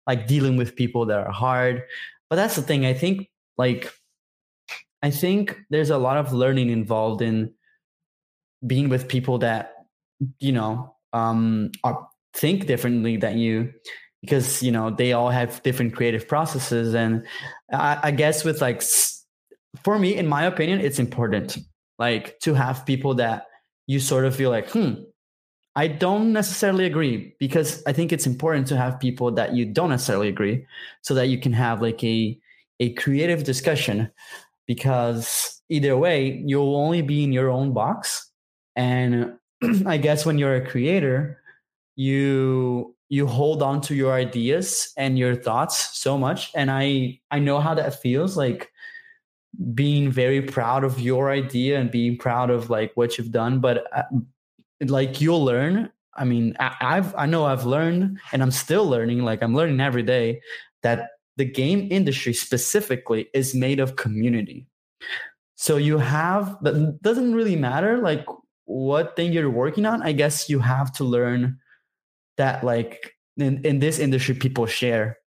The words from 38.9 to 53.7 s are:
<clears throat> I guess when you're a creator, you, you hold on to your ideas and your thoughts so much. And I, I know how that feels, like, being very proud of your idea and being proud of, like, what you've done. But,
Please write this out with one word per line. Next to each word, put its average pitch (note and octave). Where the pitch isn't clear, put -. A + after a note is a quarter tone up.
<clears throat> G#3+
I D#3+
guess D3+
when D3+
you're C3+
a B2+
creator, D3
you, C3
you C#3
hold C#3+
on C#3
to D3
your C3+
ideas B2+
and C3
your B2
thoughts B2
so C#3
much. C#3
And C#3
I, C3+
I C#3+
know C#3+
how D#3+
that C#3+
feels, D#3
like, C3
being C#3+
very C3
proud C3+
of B2+
your C3
idea C3+
and C3
being A#2+
proud B2
of, A#2
like, A2
what A#2+
you've A2+
done. A#2+
But, B2